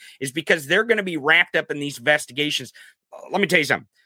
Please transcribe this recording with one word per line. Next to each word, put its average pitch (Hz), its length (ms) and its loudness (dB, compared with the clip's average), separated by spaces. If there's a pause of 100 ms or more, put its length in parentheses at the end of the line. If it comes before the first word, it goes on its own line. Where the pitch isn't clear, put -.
(200)
is 135 120 -6
because 156 340 -2
they're 190 180 2
gonna 220 180 0
be 180 140 -6
wrapped 160 400 2
up 156 140 -2
in 147 100 -6
these 143 180 -6
investigations. 147 720 -2 (400)
Uh, - 100 -18 (100)
let 190 80 0
me 196 80 4
tell 175 100 4
you 147 60 2
something. 117 240 -2 (180)